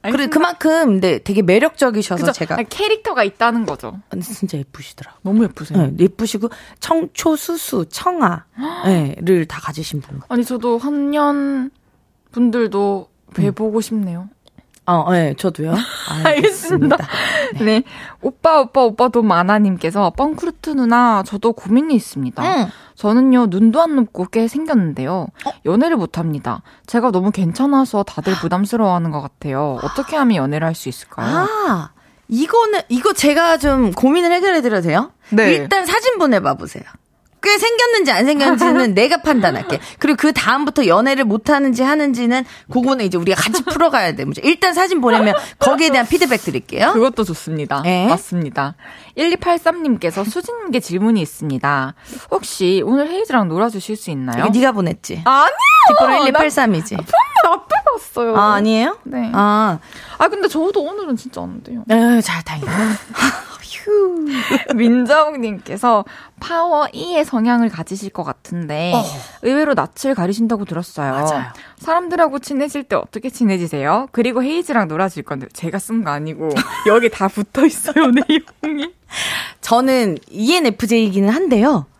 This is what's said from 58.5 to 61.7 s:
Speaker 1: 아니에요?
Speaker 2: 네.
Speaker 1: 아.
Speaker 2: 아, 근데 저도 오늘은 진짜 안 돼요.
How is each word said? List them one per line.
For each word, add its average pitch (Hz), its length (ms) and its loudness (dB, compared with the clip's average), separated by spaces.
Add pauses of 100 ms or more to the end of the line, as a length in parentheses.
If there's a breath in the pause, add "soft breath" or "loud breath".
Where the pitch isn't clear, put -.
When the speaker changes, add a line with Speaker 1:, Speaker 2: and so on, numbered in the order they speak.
Speaker 1:
아니에요? 220 500 0
Speaker 2:
네. 247 280 -6
Speaker 1:
아. 208 460 2 (400 loud breath)
Speaker 2:
아, 330 100 2
근데 392 200 -2
저도 359 340 0
오늘은 330 340 -6
진짜 - 240 -12
안 - 220 -12
돼요. 240 240 -12